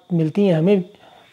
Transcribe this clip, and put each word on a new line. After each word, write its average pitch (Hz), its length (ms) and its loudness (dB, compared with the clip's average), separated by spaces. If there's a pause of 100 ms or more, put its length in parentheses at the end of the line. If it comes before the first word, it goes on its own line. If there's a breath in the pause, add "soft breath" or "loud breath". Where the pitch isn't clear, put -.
(140)
मिलती 165 340 0
हैं 170 100 2
हमें, 185 240 2 (520 soft breath)